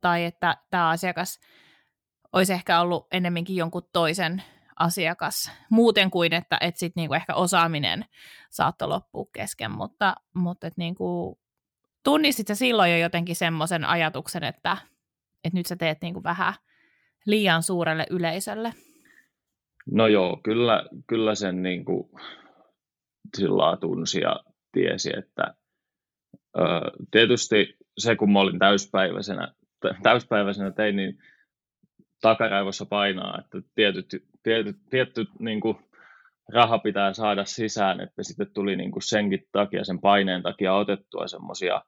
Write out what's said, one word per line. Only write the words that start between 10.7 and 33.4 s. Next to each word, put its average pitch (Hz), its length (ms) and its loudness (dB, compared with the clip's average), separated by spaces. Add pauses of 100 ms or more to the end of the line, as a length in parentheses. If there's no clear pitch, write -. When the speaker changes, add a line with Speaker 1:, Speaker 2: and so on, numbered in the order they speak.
Speaker 1:
niin 170 180 -4
kuin, 175 420 -6 (680)
tunnistit 277 420 2
sä 208 80 -4
silloin 220 380 4
jo 170 60 4
jotenkin 170 380 -2
semmoisen 165 480 -2
ajatuksen, 160 600 -2
että, 165 320 -4 (680)
että 175 140 -2
nyt 170 80 -4
sä 175 100 -8
teet, 156 260 -2
niin 170 120 -8
kuin, 185 100 -12
vähän 175 300 -2 (720)
liian 196 360 2
suurelle 165 480 -2
yleisölle? 196 640 -4 (1160)
Speaker 2:
No 110 160 4
joo, 92 380 4
kyllä, 113 400 2 (220)
kyllä 110 280 0
sen, 92 280 -4
niin 90 220 -4
kuin, - 260 -4 (1300)
sillä 98 200 0
lailla 87 200 4
tunsi 87 440 -4
ja 85 200 -2 (320)
tiesi, - 460 -2
että, - 360 -8 (1040)
ö, - 40 2 (480)
tietysti 113 680 4 (220)
se, 110 180 0
kun 101 160 4
mä 98 80 6
olin 92 180 2
täyspäiväisenä, 95 960 0 (260)
tä-, 98 220 -2
täyspäiväisenä 101 680 2
tein, 104 260 0
niin 95 220 -4 (1000)
takaraivossa 101 640 2
painaa, 98 520 -2
että - 360 -14